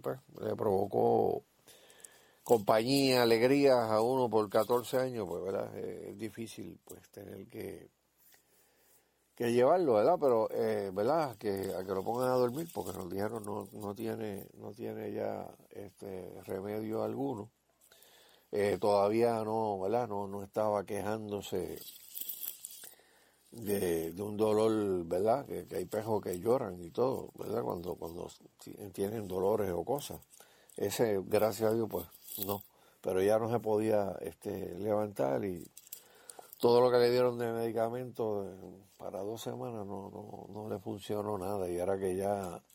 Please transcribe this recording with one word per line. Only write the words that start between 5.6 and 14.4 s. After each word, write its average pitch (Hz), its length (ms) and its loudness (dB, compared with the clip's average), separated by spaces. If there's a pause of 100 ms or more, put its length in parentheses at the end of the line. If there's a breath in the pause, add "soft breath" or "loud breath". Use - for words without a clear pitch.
Eh, 98 340 -8
es 101 80 -12
difícil, 104 640 -12
pues, 87 260 -20
tener 98 360 -14
que, 98 420 -12 (1500 soft breath)
que 120 160 0
llevarlo, 135 420 6
¿verdad? 123 260 6
Pero, 120 300 4
eh, 110 420 0
¿verdad? 123 440 0
Que, 98 360 -2
a 90 120 -6
que 95 100 -4
lo 95 80 -2
pongan 120 280 0
a 127 40 4
dormir, 127 400 2
porque 95 240 -6
nos 92 100 -8
dijeron 104 360 -4
no, 104 280 -8
no 104 220 -8
tiene, 110 600 -6